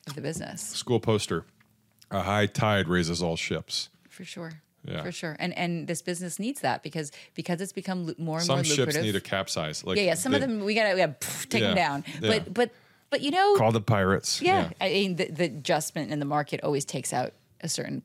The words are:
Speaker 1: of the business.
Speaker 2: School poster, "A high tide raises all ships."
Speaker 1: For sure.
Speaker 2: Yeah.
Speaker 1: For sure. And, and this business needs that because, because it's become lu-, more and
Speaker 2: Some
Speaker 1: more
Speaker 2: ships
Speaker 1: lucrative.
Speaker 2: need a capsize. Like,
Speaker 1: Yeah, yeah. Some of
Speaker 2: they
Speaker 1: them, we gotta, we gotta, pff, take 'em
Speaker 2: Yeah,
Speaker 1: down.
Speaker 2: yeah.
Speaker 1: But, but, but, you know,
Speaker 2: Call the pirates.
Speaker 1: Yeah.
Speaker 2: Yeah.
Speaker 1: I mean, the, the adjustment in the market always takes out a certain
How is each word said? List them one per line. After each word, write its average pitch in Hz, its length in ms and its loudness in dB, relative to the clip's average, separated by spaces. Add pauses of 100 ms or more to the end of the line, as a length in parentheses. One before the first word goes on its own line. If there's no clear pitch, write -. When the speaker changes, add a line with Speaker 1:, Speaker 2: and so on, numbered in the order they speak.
Speaker 1:
of 139 80 -12
the - 40 -8
business. 151 420 -8
Speaker 2:
School - 360 0
poster, 101 460 0 (640)
"A 95 120 -2
high 101 240 4
tide 101 420 2
raises 87 340 2
all 82 140 0
ships." - 520 -6 (200)
Speaker 1:
For - 160 -18
sure. 170 300 -12 (320)
Speaker 2:
Yeah. - 160 -6
Speaker 1:
For 180 100 -8
sure. 165 260 -8
And, - 180 -4
and 170 300 -2
this 165 160 -4
business 175 360 -6
needs 240 220 -6
that 127 220 0
because, 156 280 -8 (240)
because 170 280 -4
it's 190 100 -8
become 185 320 -4
lu-, 160 140 -6
more 160 180 -4
and 170 100 -2
Speaker 2:
Some 139 100 2
Speaker 1:
more 139 80 2
Speaker 2:
ships 147 120 2
Speaker 1:
lucrative. 139 260 2
Speaker 2:
need 107 140 0
a 95 60 2
capsize. 87 600 -2
Like, 92 140 0
Speaker 1:
Yeah, 208 60 2
yeah. 175 120 2
Some 262 200 0
of 277 80 2
Speaker 2:
they 269 40 0
Speaker 1:
them, 220 160 -2
we 208 120 0
gotta, 214 200 4
we 185 60 2
gotta, 156 140 4
pff, - 340 -8
take 226 140 2
'em 202 80 4
Speaker 2:
Yeah, 180 40 2
Speaker 1:
down. 156 300 2 (160)
Speaker 2:
yeah. 208 80 0
Speaker 1:
But, 208 240 0
but, 233 180 2 (380)
but, 285 140 -2
you 285 80 0
know, 392 260 6
Speaker 2:
Call 226 160 6
the 220 80 4
pirates. 190 640 2
Speaker 1:
Yeah. 359 260 4 (100)
Speaker 2:
Yeah. - 80 0
Speaker 1:
I - 40 2
mean, 190 260 2
the, 180 140 -2
the 160 140 0
adjustment 151 680 -2
in 151 60 -2
the 143 80 -2
market 147 360 -2
always 143 220 0
takes - 300 -6
out 127 180 -2 (300)
a 165 60 -6
certain - 360 -4